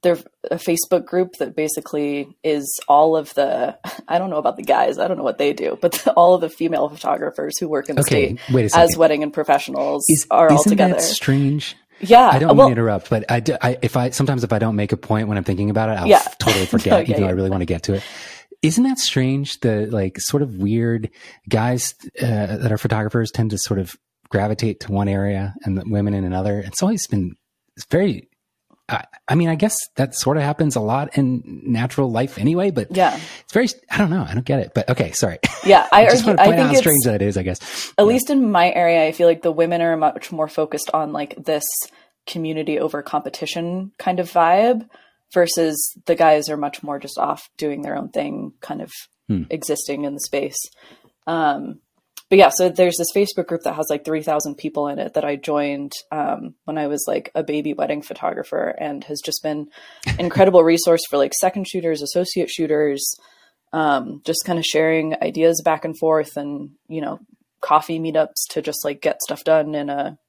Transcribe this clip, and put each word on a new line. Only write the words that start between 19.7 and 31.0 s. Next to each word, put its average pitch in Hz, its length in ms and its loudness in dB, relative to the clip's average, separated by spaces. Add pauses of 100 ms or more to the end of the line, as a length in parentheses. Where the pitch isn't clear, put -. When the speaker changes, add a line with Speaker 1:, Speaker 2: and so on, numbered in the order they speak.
Speaker 2:
like, 101 300 -2
sort 143 240 -2
of 110 140 -10
weird 113 520 -2 (380)
guys, 120 460 0 (280)
uh, 104 360 -2
that 117 120 -2
are 107 80 0
photographers 110 540 -2
tend 110 180 -2
to 101 80 -6
sort 98 220 -4
of 90 160 -8 (340)
gravitate 104 500 -2
to - 120 -8
one 101 160 0
area 98 460 -2 (100)
and 95 140 -2
the 85 80 -8
women 101 280 -2
in 95 100 -2
another. 95 360 -2
It's 101 220 -6
always 196 240 0
been, 90 300 -4 (400)
it's - 140 -20
very, 120 380 0 (600)
I, - 160 -6 (240)
I - 60 2
mean, 165 140 4
I 165 60 2
guess 196 220 -2 (200)
that 135 180 -2
sort 143 240 0
of 147 40 0
happens 147 340 0
a 113 40 0
lot 127 380 -2